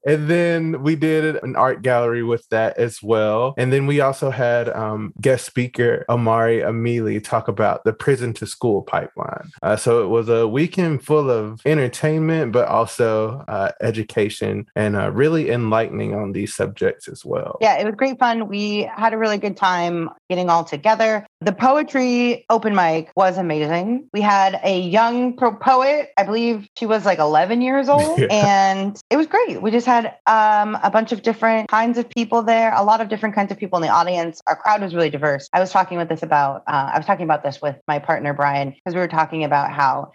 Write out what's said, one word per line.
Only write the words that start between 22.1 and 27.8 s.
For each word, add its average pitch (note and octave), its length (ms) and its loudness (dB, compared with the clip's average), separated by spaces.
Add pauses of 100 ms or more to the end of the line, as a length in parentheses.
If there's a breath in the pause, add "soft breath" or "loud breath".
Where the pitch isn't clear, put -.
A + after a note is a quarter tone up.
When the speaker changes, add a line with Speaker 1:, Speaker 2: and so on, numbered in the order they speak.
Speaker 2:
open G#3+ 240 2
mic E3 420 2
was F#3 200 4
amazing. F3 760 -2
We G#3 80 -2
had G3 420 4
a F#3+ 180 0
young A#3 560 0
pro-, A#3 200 0
poet, C#4 600 2
I G3+ 60 2
believe A3 460 -2 (100)
she A#3 80 -4
was, G#3 180 0
like, F#3 140 2
eleven D#3 420 2
years C4 280 0